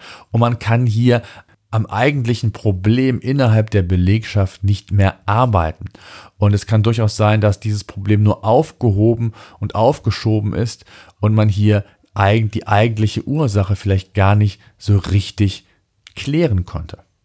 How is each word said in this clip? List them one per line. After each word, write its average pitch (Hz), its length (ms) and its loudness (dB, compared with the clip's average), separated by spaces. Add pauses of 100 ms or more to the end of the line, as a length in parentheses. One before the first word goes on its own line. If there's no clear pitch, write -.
(320)
und 117 80 0
man 117 180 0
kann 117 300 0
hier 117 340 2 (480)
am 110 160 -2
eigentlichen 120 640 -2
Problem 110 680 0
innerhalb 117 520 0
der 101 120 2
Belegschaft 92 800 0
nicht 101 280 -2
mehr 98 340 0
arbeiten. 101 600 0 (520)
Und 104 160 2
es 101 120 -4
kann 107 180 0
durchaus 110 340 0
sein, 107 240 2
dass 104 180 0
dieses 104 240 -6
Problem 104 400 0
nur 104 220 2
aufgehoben 113 880 0 (260)
und - 160 -8
aufgeschoben 110 800 -2
ist 113 320 -6 (340)
und 107 140 0
man 107 160 2
hier 104 340 2 (300)
eigen-, 104 380 2
die - 160 -8
eigentliche 107 600 0
Ursache 104 480 0
vielleicht 95 380 -2
gar 101 220 2
nicht 104 260 0 (160)
so 101 200 0
richtig 95 680 -2 (500)
klären 139 500 -2
konnte. - 340 -12 (260)